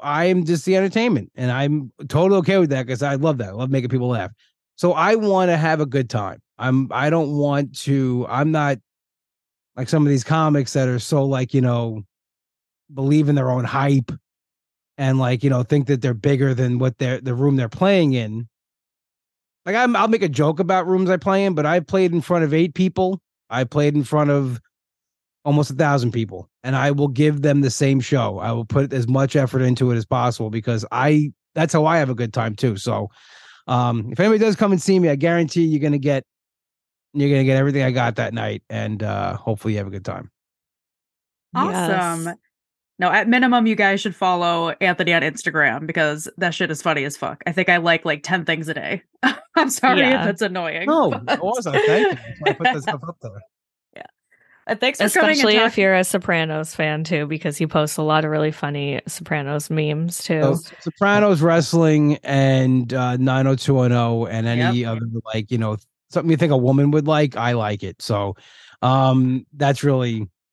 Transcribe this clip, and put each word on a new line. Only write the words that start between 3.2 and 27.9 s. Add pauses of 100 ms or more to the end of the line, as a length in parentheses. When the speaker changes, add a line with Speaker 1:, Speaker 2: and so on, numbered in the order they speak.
Speaker 1:
that.
I
love
making
people
laugh. (460)
So
I
wanna
have
a
good
time. (180)
I'm,
I
don't
want
to,
I'm
not (1000)
like
some
of
these
comics
that
are
so,
like,
you
know, (880)
believe
in
their
own
hype (840)
and,
like,
you
know,
think
that
they're
bigger
than
what
they're,
the
room
they're
playing
in. (1160)
Like,
I'm,
I'll
make
a
joke
about
rooms
I
play
in,
but
I've
played
in
front
of
eight
people. (300)
I
played
in
front
of (840)
almost
a
thousand
people, (140)
and
I
will
give
them
the
same